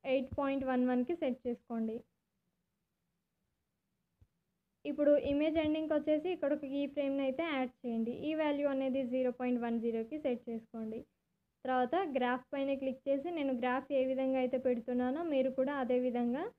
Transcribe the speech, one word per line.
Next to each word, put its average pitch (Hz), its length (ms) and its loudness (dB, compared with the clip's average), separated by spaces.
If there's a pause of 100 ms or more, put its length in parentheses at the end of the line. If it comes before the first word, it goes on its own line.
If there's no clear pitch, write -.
ఎయిట్ 262 280 2
పాయింట్ 277 320 0
వన్ 254 200 2
వన్కి 254 300 2
set 254 260 -2
చేసుకోండి. 226 560 -4 (3000)
ఇప్పుడు 294 260 4 (140)
image 302 320 2
ఎండింగ్కి 311 360 2
వచ్చేసి 302 360 2
ఇక్కడ 294 240 0
ఒక 294 120 -4
కీ 277 220 -2
ఫ్రేమ్‌ని 277 360 -2
అయితే 269 220 -2
యాడ్ 262 280 -2
చేయండి. 226 460 -4
ఈ 302 160 -4
value 294 320 0
అనేది 269 400 0
జీరో 254 240 0
పాయింట్ 247 300 -2
వన్ 233 180 -2
జీరోకి 226 400 -4
set 247 240 -2
చేసుకోండి. 226 560 -8 (680)
తర్వాత 254 300 2 (140)
graph 247 380 0
పైన 277 280 -2
click 269 280 -4
చేసి 277 280 0
నేను 277 240 0
graph 254 360 -2
ఏ 269 140 4
విధంగా 262 340 0
అయితే 254 200 0
పెడుతున్నానో 254 680 0
మీరు 269 260 2
కూడా 269 280 0
అదే 247 200 2
విధంగా 247 440 0 (160)